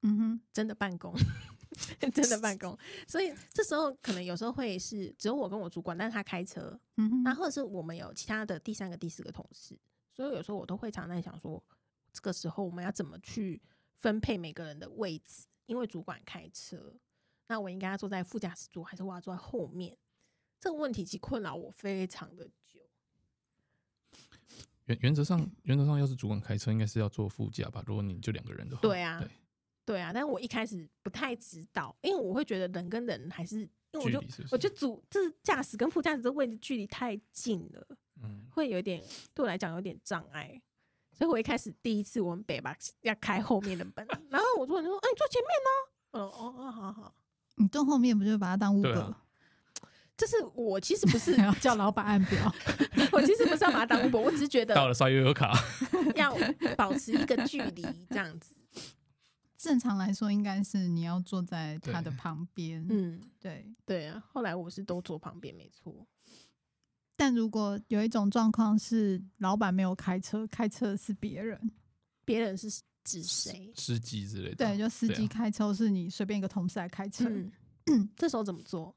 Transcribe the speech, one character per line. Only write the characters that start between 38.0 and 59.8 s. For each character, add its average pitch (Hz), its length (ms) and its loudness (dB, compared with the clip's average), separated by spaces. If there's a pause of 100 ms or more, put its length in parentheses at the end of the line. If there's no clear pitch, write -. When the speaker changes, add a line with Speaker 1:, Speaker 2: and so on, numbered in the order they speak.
Speaker 3:
嗯。 107 280 -12
Speaker 2:
会 302 200 0
有 180 100 0
点， 180 240 -4 (300)
对 311 80 0
我 254 40 2
来 185 120 0
讲 170 160 -4
有 175 60 -4
点 196 220 -8
障 175 300 -6
碍。 160 300 -12 (500)
所 - 140 0
以 330 40 4
我 247 80 4
一 226 40 2
开 202 160 0
始 - 120 -6 (120)
第 214 180 2
一 - 20 -2
次 - 160 -2
我 175 160 0
们 190 100 -8
北 139 180 -4
吧 135 120 -6 (280)
要 220 140 2
开 208 260 0
后 208 180 2
面 196 160 -4
的 175 80 -4
门， 190 120 -14
<laughs> 254 340 -8
然 277 100 2
后 440 60 4 (120)
我 262 80 0
主 277 60 -2
管 359 100 2
就 320 60 -2
说 392 160 -2
：“哎， 466 80 6
你 427 60 0
坐 605 100 4
前 494 140 2
面 571 80 -2 (160)
呢。” 539 40 6 (420)
我 269 60 -6
说 196 120 -4
：“哦， 233 260 -10
哦， 262 140 -10
好， 214 220 -8
好。” 208 220 -16 (420)
Speaker 1:
你 208 120 8
坐 294 160 4
后 277 140 6
面 240 200 6
不 196 60 4
就 214 140 4
把 202 80 0
他 185 100 2
当 202 180 4
Uber？ 196 80 6
Speaker 3:
对 127 120 4
啊。 107 280 -2 (920)
Speaker 2:
就 453 100 4
是 466 100 2 (180)
我 220 240 2
其 330 180 2
实 392 100 0
不 214 120 8
是 339 180 4
Speaker 1:
<laughs> - 0 -
要 208 180 8
叫 247 200 6
老 202 160 4
板 202 140 0
按 202 220 6
表。 - 280 2 (240)
Speaker 2:
<laughs> 285 340 4
我 - 100 8
其 302 120 8
实 466 120 6
不 320 100 4
是 - 80 4
要 349 60 8
把 262 100 6
他 233 60 4
当 233 140 6
Uber， 247 200 4
我 254 100 6
只 311 80 2
是 285 100 2
觉 247 160 4
得 214 100 4
Speaker 3:
到 139 120 8
了 123 80 4
刷 131 160 6
悠 135 120 6
游 135 120 8
卡。 127 180 2 (340)
Speaker 2:
<laughs> 294 300 4
要 285 200 4 (400)
保 202 200 2
持 277 160 -4
一 294 140 4
个 247 100 4 (100)
距 277 160 -2
离 175 220 -4 (240)
这 - 80 -4
样 170 220 -4
子。 - 160 -14 (1040)
Speaker 1:
正 302 220 4
常 233 180 2